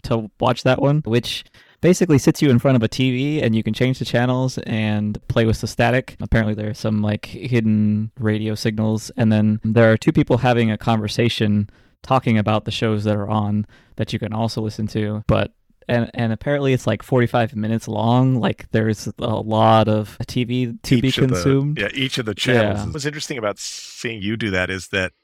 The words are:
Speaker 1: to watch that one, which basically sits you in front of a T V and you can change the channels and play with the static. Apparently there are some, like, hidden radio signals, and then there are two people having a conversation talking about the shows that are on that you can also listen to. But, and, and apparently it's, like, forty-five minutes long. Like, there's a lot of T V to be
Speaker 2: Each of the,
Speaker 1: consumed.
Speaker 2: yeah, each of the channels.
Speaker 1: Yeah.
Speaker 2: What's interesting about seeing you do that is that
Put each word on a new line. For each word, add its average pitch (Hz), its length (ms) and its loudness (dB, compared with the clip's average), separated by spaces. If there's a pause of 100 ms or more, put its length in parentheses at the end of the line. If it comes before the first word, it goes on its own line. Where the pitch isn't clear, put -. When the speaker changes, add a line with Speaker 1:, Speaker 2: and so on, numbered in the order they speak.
Speaker 1:
to 113 260 -4 (100)
watch 123 240 0
that 127 180 2
one, 143 240 2
which - 400 -2 (360)
basically 170 380 4
sits - 240 2
you 143 80 4
in 123 80 6
front 135 160 4
of 113 80 4
a 110 40 0
T 131 240 0
V 139 300 -2
and 117 140 2
you 110 80 0
can 110 100 -2
change 127 260 0
the 123 60 -4
channels 127 540 0
and 107 580 -2 (120)
play 117 160 2
with 110 160 0
the 113 60 -4
static. 120 540 0
Apparently 107 320 0
there 107 160 -6
are - 60 -6
some, 110 260 0
like, 107 240 -2
hidden 110 960 0
radio 107 340 -2
signals, 110 640 -2
and 110 140 2
then 107 320 2
there 110 280 4
are 110 60 4
two - 140 2
people 143 260 2
having 120 320 2
a 107 80 -2
conversation 107 920 0 (340)
talking 123 340 2
about 107 280 0
the 113 60 -6
shows 107 320 -2
that 107 120 2
are 101 120 -4
on 107 380 -2 (300)
that - 180 -6
you 107 60 -4
can 104 120 -6
also 110 300 -4
listen 110 240 -6
to. 107 400 -4
But, 104 280 0 (340)
and, 120 260 0
and 117 180 -2
apparently 139 420 0
it's, 123 120 -2
like, 107 160 0
forty-five 120 540 0
minutes 107 320 -2
long. 120 520 2
Like, - 320 -4
there's 110 360 0 (100)
a - 180 -6
lot 110 520 4
of 107 300 -2 (100)
T 123 160 -4
V 120 300 -2 (100)
to 123 180 2
be 131 60 0
Speaker 2:
Each 131 100 0
of 131 120 2
the, 127 60 0
Speaker 1:
consumed. 139 440 0
Speaker 2:
yeah, 101 140 -2
each 135 260 -4
of 117 80 -6
the 104 80 -4
channels. 104 500 0
Speaker 1:
Yeah. 110 60 -4
Speaker 2:
What's 143 140 -8
interesting 147 340 -6
about 104 180 -4
seeing - 640 -10
you 107 160 -4
do 110 140 -4
that 90 180 -2
is 95 200 -8
that 92 240 -4 (100)